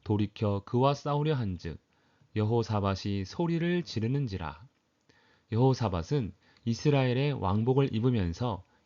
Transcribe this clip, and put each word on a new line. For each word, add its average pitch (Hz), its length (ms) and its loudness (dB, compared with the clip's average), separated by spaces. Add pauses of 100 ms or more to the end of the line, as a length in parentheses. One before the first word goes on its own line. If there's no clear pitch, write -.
돌이켜 101 600 0
그와 131 300 2
싸우려 147 400 -2
한즉 92 460 -6 (560)
여호사밧이 104 880 0
소리를 170 580 -2
지르는지라. 101 800 -4 (880)
여호사밧은 113 800 0 (320)
이스라엘의 131 680 2
왕복을 117 600 2
입으면서 107 720 0 (220)